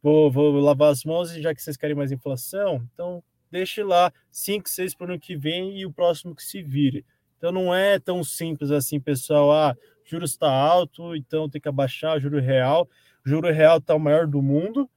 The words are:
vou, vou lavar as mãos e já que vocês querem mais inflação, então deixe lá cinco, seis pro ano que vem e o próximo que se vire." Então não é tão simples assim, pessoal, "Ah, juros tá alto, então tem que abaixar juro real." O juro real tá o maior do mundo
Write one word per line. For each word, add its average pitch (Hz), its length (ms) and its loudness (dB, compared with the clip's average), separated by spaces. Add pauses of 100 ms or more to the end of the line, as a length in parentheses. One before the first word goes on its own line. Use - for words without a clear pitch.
vou, 151 300 6
vou 143 280 4
lavar 147 300 4
as 139 140 -2
mãos 165 260 -4
e 165 100 -14
já 151 140 -2
que - 80 -14
vocês 147 140 -10
querem 151 180 -4
mais 143 160 -2
inflação, 139 800 -6
então 175 300 -10 (280)
deixe 185 320 -6
lá 180 300 4 (180)
cinco, 196 380 -6
seis 185 260 -8
pro 180 120 -12
ano 175 120 -8
que 170 180 -12
vem 180 420 -6
e 190 80 -10
o 156 60 -12
próximo 170 420 -2
que - 80 -20
se - 180 -12
vire." 139 420 0 (360)
Então 170 120 -4
não 185 240 0
é 196 240 4
tão 180 240 -4
simples 147 480 -6
assim, 147 300 0
pessoal, 147 520 2
"Ah, 151 220 2 (300)
juros 165 320 -8
tá 151 140 0
alto, 165 680 0
então 156 320 -6
tem 143 140 -10
que 151 60 -6
abaixar 139 520 -2
juro 143 200 -2
real." 135 460 2 (380)
O 135 60 -6
juro 165 200 2
real 156 300 6
tá - 140 0
o 156 60 2
maior 156 260 4
do 143 160 0
mundo 190 540 -2